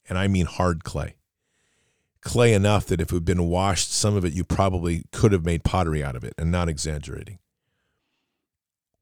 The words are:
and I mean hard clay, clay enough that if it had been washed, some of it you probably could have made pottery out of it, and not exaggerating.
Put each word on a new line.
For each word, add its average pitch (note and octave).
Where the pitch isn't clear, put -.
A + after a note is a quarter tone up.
and F2+
I G2
mean F#2
hard F2
clay, D#2+
clay A#2+
enough G2+
that E2+
if D2+
it E2+
had E2
been F2
washed, F2+
some G#2
of F#2+
it E2+
you F2
probably F2
could G#2+
have F2
made E2+
pottery D#2+
out C2+
of A#1
it, A#1+
and D#2+
not F2
exaggerating. D2+